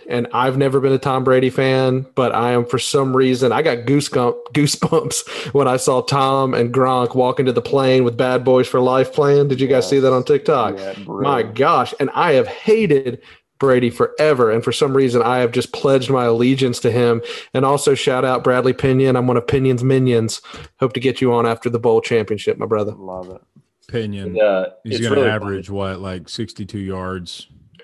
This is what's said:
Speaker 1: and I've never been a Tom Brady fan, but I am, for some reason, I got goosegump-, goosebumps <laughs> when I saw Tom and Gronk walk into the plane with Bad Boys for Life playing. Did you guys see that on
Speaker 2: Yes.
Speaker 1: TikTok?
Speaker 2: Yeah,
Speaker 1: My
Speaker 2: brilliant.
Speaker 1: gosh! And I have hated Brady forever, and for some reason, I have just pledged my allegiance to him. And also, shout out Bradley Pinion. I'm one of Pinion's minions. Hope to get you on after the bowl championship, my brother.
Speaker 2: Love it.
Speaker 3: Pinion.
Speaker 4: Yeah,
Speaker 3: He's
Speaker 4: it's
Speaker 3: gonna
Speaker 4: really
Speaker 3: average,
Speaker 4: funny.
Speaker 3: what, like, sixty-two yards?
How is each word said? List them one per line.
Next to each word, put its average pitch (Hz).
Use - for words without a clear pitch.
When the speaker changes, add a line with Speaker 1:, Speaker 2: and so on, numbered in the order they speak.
Speaker 1:
and 120
I've 127
never 135
been 135
a 131
Tom 131
Brady 131
fan, 131
but 117
I 120
am, 120
for 120
some 135
reason, 127
I 123
got 120
goosegump-, 139
goosebumps -
<laughs> -
when 139
I 127
saw 127
Tom 135
and 120
Gronk 127
walk 127
into 131
the 117
plane 131
with 117
Bad 127
Boys 127
for 131
Life 127
playing. 143
Did 131
you 135
guys 127
see 139
that 131
on 127
Speaker 2:
Yes. -
Speaker 1:
TikTok? 135
Speaker 2:
Yeah, 95
Speaker 1:
My 101
Speaker 2:
brilliant. 110
Speaker 1:
gosh! 131
And 143
I 165
have 123
hated 151
Brady 123
forever, 123
and 113
for 101
some 143
reason, 127
I 123
have 120
just 123
pledged 135
my 127
allegiance 123
to 123
him. 117
And 131
also, 143
shout 127
out 127
Bradley 127
Pinion. 131
I'm 123
one 123
of 120
Pinion's 131
minions. 127
Hope 131
to 123
get 123
you 127
on 117
after 113
the 117
bowl 113
championship, 107
my 107
brother. 104
Speaker 2:
Love 92
it. 95
Speaker 3:
Pinion. 101
Speaker 4:
Yeah, 101
Speaker 3:
He's 113
Speaker 4:
it's 113
Speaker 3:
gonna 143
Speaker 4:
really 120
Speaker 3:
average, 98
Speaker 4:
funny. 101
Speaker 3:
what, 95
like, 92
sixty-two 107
yards? 92